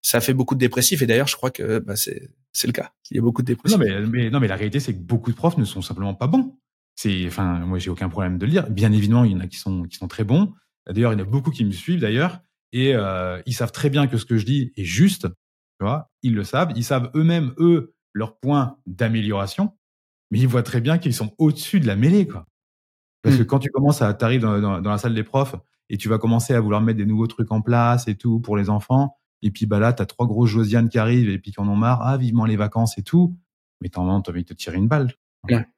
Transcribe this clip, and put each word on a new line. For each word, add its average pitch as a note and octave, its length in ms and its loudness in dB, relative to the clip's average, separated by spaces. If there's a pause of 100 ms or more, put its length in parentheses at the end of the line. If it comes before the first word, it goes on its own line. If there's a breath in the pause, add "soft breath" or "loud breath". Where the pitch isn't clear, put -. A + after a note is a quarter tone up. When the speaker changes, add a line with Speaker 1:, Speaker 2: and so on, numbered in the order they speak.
Speaker 1:
ça - 180 0
fait C#3 140 -2
beaucoup C3 200 0
de C3 60 -2
dépressifs. B2+ 420 0
Et B2 40 2
d'ailleurs, A#2+ 200 2
je - 80 -4
crois - 160 -4
que, A2 300 -4
bah, G#2 160 -8
c'est, - 340 -8 (220)
c'est - 160 -4
le A#2+ 40 -2
cas. - 200 -6 (180)
Il - 60 -4
y - 20 2
a A2+ 40 0
beaucoup A#2+ 200 0
de B2 60 -2
dépressifs. D3 280 2
Speaker 2:
Non, D#3 80 4
mais, G2 220 -2
mais, A#2 240 -2
non, C#3 80 0
mais B2 80 2
la F#2+ 80 0
réalité, G#2 240 -4
c'est B2 160 -4
que F#2 60 -10
beaucoup A2+ 320 -2
de - 40 -4
profs E3+ 220 0
ne A#2+ 60 2
sont F#2+ 180 -8
simplement G2 320 -6
pas B2+ 140 -4
bons. C4 280 0 (380)
C'est, F#2 320 -2
enfin, F2 400 -2
moi, F2+ 140 -4
j'ai F2+ 100 -6
aucun F2 180 -6
problème F2+ 300 -4
de F#2+ 80 -2
le D3 60 0
dire. D#3 180 0
Bien G#2+ 220 2
évidemment, G#2+ 320 4
il G#2+ 80 4
y - 20 0
en F2+ 60 -2
a F#2 80 -8
qui - 100 -14
sont, F#2+ 240 -4
qui E2+ 140 -12
sont F#2 120 -10
très - 160 -8
bons. E3+ 300 2 (340 loud breath)
D'ailleurs, A2+ 240 0
il G#2 60 -2
y - 20 -2
en F#2+ 40 -6
a G2 40 -8
beaucoup C3+ 220 0
qui B2 140 -2
me G2 80 0
suivent, E3 280 -4
d'ailleurs, C3+ 400 -2 (320)
et, C3 220 2
euh, F#2 520 -4
ils B2+ 80 -4
savent A#2 180 -4
très D3 180 -2
bien C#3+ 160 2
que B2 100 -2
ce A2 80 -2
que A#2 140 0
je G#2+ 80 -2
dis B2+ 300 -2
est G2 80 -6
juste. A#2+ 420 2
Tu - 580 -12
vois, C#3+ 280 -4 (100)
ils A#2+ 120 2
le G2+ 100 0
savent. D3+ 320 -2
Ils A#2+ 80 -2
savent B2+ 320 -2
eux-mêmes, D#3+ 420 2
eux, E3 340 4 (220)
leur A2 240 -6
point C3+ 480 0
d'amélioration, G#2+ 880 -2 (600)
mais G#2+ 80 2
ils C3 80 4
voient A#2+ 160 2
très B2 160 -2
bien D3+ 180 2
qu'ils C3 160 0
sont A2 240 -4
au-dessus D#3 400 2
de C#3+ 80 2
la G2 80 0
mêlée, E3 320 4
quoi. E2+ 200 -12 (760)
Parce C3+ 140 6
Speaker 1:
Hmm. - 20 4
Speaker 2:
que A#2 60 4
quand C3+ 160 2
tu C#3 100 -4
commences C#3+ 320 2
à, G#2 100 2
t'arrives A#2+ 280 0
dans, G#2+ 200 0
dans, G2 200 0
dans G2+ 100 -2
la G#2 80 0
salle A#2 160 -2
des G#2+ 80 -2
profs C3+ 320 -2 (340)
et - 100 -6
tu G#2+ 100 -6
vas A2 100 2
commencer A#2 340 2
à A#2 80 4
vouloir G#2 200 2
mettre A2+ 180 2
des G2+ 80 0
nouveaux A2 220 0
trucs A2+ 240 -4
en G#2+ 80 0
place A#2+ 480 2
et G#2 80 -2
tout A#2 240 0
pour G#2+ 160 -2
les G2+ 120 0
enfants, B2+ 480 0 (260)
et G#2+ 100 0
puis, A2 140 -4
bah, G#2 120 0
là, A2+ 140 4
t'as G2+ 140 -2
trois - 200 -4
grosses A2+ 240 2
Josiane A2+ 380 2
qui B2 100 0
arrivent A2+ 320 2
et F#2+ 80 -2
puis G2 140 -12
qui G#2 80 -10
en G2+ 80 0
ont G2+ 80 2
marre. B2 260 2
Ah, C3 140 0
vivement A#2 280 0
les G#2+ 120 2
vacances G#2 420 0
et G2 60 -8
tout. F3 320 2 (460)
Mais F#2 80 -8
t'as F2+ 100 -8
envie F2+ 420 -2
de - 60 -10
te - 60 -16
tirer F2 240 -8
une G#2 100 2
balle. C3+ 240 0 (360)
Speaker 1:
Ouais. A#2 160 2 (140)